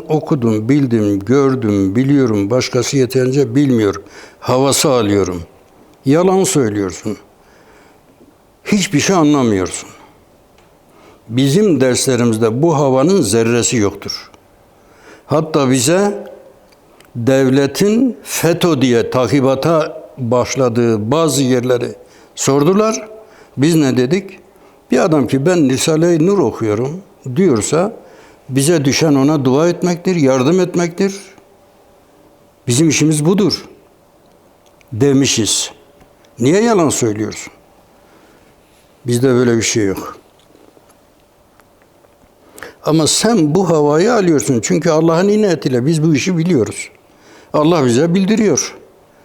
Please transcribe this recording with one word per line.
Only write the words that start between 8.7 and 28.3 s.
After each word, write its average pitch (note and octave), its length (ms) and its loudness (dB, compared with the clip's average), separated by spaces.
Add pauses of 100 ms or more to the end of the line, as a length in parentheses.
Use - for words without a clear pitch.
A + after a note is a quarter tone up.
şey G3 160 0
anlamıyorsun. B2 720 0 (1400)
Bizim C#3 520 2
derslerimizde A#2+ 800 0
bu E3 140 2
havanın C#3+ 460 2
zerresi A2+ 560 0
yoktur. - 540 -4 (960)
Hatta D3+ 460 0
bize E3+ 560 0 (880)
devletin C#3 1080 2
feto E3 580 -2
diye A#2+ 280 2
takibata C3+ 960 0 (140)
başladığı A#2 920 0
bazı C#3+ 320 0
yerleri B2 520 -2 (400)
sordular. F#3+ 720 0 (500)
Biz D#3 180 2
ne C3+ 220 2
dedik? E3 420 -2 (520)
Bir B3 140 2
adam D#3 220 2
ki, C3+ 180 -2
"Ben E3+ 240 2
Risale-i D#3+ 580 0
Nur G3+ 100 2
okuyorum." B2 640 -2 (340)
diyorsa E3 580 0 (560)